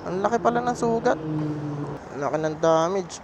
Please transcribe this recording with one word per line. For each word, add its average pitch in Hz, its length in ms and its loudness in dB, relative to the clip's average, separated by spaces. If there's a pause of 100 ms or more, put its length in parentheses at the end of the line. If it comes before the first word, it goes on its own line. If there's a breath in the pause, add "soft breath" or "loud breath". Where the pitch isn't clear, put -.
Ang 170 160 -4
laki 214 180 2
pala 240 220 4
ng 247 140 0
sugat. 233 440 2 (920)
Ang 131 80 -10
laki 139 200 -2
ng 156 200 -2
damage. 165 540 2 (120)